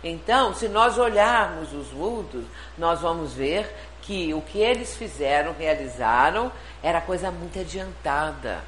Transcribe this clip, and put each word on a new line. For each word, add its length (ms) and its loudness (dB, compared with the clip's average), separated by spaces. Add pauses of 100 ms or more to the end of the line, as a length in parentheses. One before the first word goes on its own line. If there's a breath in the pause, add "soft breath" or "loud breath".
Então, 500 2
se 140 -4
nós 320 4
olharmos 720 4
os 140 -8
vultos, 580 -6 (320 loud breath)
nós 240 2
vamos 320 -2
ver 340 0 (360 loud breath)
que 280 -2
o 100 -2
que 180 -6
eles 360 2
fizeram, 640 0
realizaram, 920 2 (320 loud breath)
era 180 2
coisa 300 -2
muito 260 -10
adiantada. 1120 -4